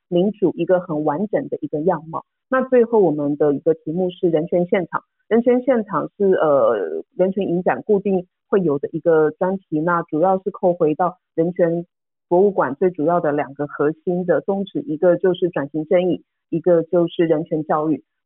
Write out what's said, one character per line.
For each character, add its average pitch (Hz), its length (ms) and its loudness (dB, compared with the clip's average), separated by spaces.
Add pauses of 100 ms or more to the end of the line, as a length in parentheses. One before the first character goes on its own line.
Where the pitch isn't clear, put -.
民 180 220 2
主 180 260 0
一 170 80 -4
个 180 140 2
很 151 260 -4
完 156 220 -2
整 147 220 -4
的 - 120 -6
一 - 60 -8
个 151 140 -6
样 165 280 -2
貌。 160 160 -10 (240)
那 262 200 0
最 247 160 4
后 226 160 2
我 170 100 4
们 147 260 -2
的 147 160 2
一 139 60 -2
个 160 160 0
题 - 160 -8
目 180 200 -2
是 180 180 -4
人 165 180 0
权 175 200 0
现 180 200 0
场。 - 160 -8 (260)
人 233 140 2
权 247 220 2
现 240 200 0
场 160 320 -4
是， 190 180 2
呃， 110 680 2 (140)
人 185 160 0
权 196 160 -4
影 175 160 0
展 165 180 0
固 208 160 2
定 190 300 -2 (180)
会 202 140 2
有 147 180 0
的 - 140 -6
一 160 80 -6
个 156 320 2
专 185 260 -4
题， 156 220 -6
那 170 220 0
主 156 180 -4
要 190 180 2
是 190 140 -6
扣 180 200 0
回 156 220 0
到 175 240 -2 (160)
人 170 180 -2
权 170 320 0 (440)
博 175 120 4
物 202 120 4
馆 151 240 -2
最 185 160 0
主 151 140 -4
要 175 120 2
的 156 140 0
两 143 220 -4
个 147 120 -6
核 - 240 -2
心 180 340 -4
的 175 160 0
宗 196 240 -4
旨， 147 180 -8
一 151 140 -6
个 175 200 4
就 180 180 0
是 180 140 -2
转 143 220 -6
型 156 160 -6
正 180 220 2
义， - 140 -2 (280)
一 160 100 -2
个 170 240 4
就 175 240 0
是 170 180 -2
人 160 180 0
权 156 200 -4
教 156 260 -2
育。 - 140 -2 (220)